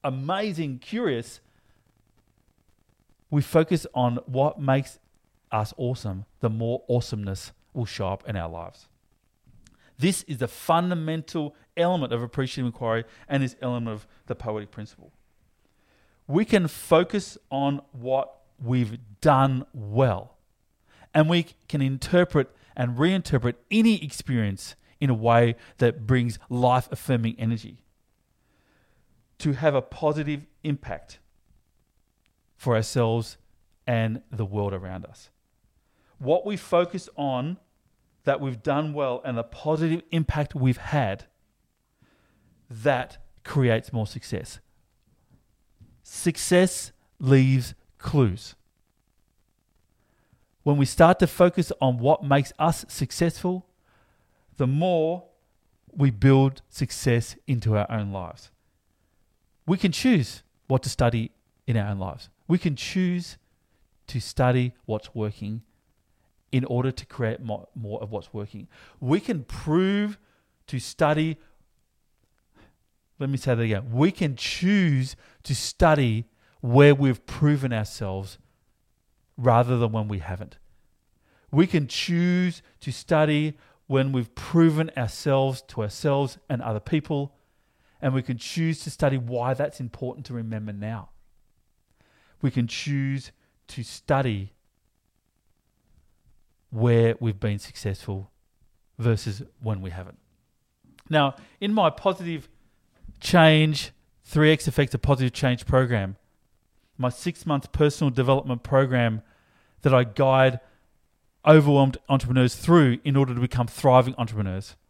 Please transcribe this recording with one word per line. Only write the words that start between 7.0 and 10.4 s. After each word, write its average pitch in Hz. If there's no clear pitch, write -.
will 120
show 98
up 98
in 104
our 85
lives. 85
This 175
is 139
the 120